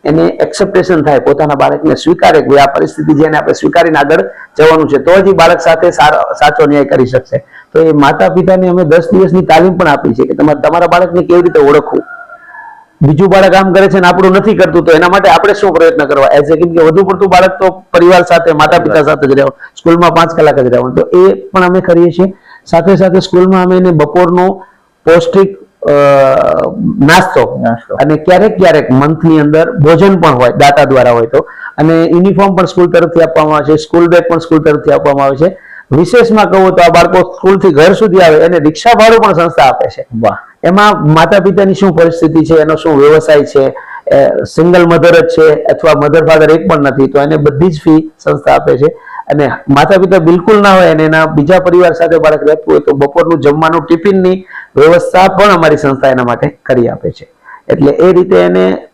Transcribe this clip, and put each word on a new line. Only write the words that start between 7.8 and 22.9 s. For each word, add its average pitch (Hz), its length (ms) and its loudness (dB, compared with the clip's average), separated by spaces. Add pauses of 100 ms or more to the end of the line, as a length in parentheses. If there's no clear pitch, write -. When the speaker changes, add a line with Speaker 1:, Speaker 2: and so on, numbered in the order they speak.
Speaker 1:
માતા 151 380 0
પિતાને 185 380 0
અમે 180 160 0
દસ 165 300 0
દિવસની 185 280 2
તાલીમ 170 360 2
પણ 175 100 -2
આપી 143 260 -2
છે 123 100 -4
કે - 100 -4
તમારે 147 360 -2
તમારા 170 180 -2
બાળકને 175 340 0
કેવી 175 200 0
રીતે 165 180 0
ઓળખવું, 143 440 0 (1000)
બીજું 156 260 2
બાળક 190 280 2
આમ 190 180 0
કરે 196 140 2
છે 190 120 0
ને 180 80 0
આપણું 185 240 2
નથી 196 240 0
કરતું 170 300 0
તો 165 60 2
એના 165 160 2
માટે 190 220 0
આપણે 196 240 2
શું 196 200 -2
પ્રયત્ન 160 320 0
કરવા. 139 280 0
એઝ 147 180 0
એ, 156 100 0
કેમ 170 140 -2
કે 165 80 2
વધુ 160 200 2
પડતું 190 260 -2
બાળક 185 200 2
તો 185 440 -4
પરિવાર 175 280 4
સાથે, 170 320 0
માતા 156 240 0
પિતા 160 240 0
સાથે 147 260 -2
જ 135 80 0
રહેવાનું, 139 420 -4
સ્કૂલમાં 170 320 0
પાંચ 165 260 -2
કલાક 147 240 0
જ 123 80 0
રહેવાનું, 127 280 -2
તો - 120 -2 (100)
એ 190 160 4
પણ - 280 -6
અમે 180 200 0
કરીએ 175 300 0
છીએ. 185 220 -2 (320)
સાથે 170 300 0